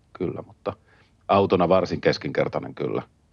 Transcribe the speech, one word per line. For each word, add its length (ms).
Kyllä, 280
mutta 320
autona 420
varsin 320
keskinkertainen 720
kyllä. 260